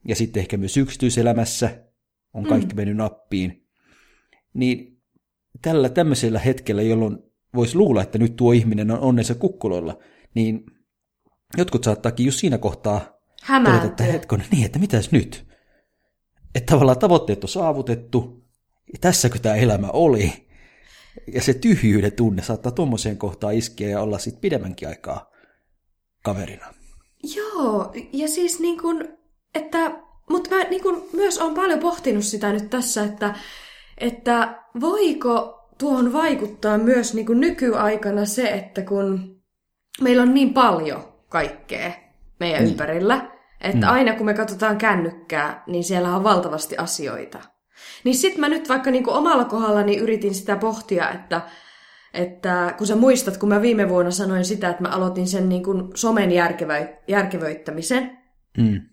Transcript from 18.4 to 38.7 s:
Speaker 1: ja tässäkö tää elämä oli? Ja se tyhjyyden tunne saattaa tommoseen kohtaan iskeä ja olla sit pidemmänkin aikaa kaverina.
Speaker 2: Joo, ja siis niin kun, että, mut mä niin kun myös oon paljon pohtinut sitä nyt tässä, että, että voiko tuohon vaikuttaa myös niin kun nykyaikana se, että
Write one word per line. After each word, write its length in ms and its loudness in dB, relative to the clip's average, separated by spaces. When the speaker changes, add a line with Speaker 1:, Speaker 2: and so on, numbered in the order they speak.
Speaker 1:
ja 80 -16
tässäkö 380 2
tää 180 0
elämä 360 2
oli? 400 4
Ja 80 0
se 120 4
tyhjyyden 580 4
tunne 300 0
saattaa 300 -4
tommoseen 440 -2
kohtaan 380 -6
iskeä 340 -4
ja 120 -2
olla 180 -4
sit 220 -10
pidemmänkin 480 -4
aikaa 420 -12
kaverina. 420 -8
Speaker 2:
Joo, 560 -4
ja 160 -4
siis 320 -2
niin 200 -2
kun, 280 -4
että, 360 -2
mut 200 -2
mä 140 2
niin 180 -4
kun 300 -2
myös 260 0
oon 160 -2
paljon 240 0
pohtinut 460 -2
sitä 280 -2
nyt 180 -4
tässä, 340 -2
että, 300 -4
että 600 -2
voiko 800 0
tuohon 340 2
vaikuttaa 640 0
myös 360 2
niin 120 -4
kun 140 4
nykyaikana 840 0
se, 240 -2
että 340 -6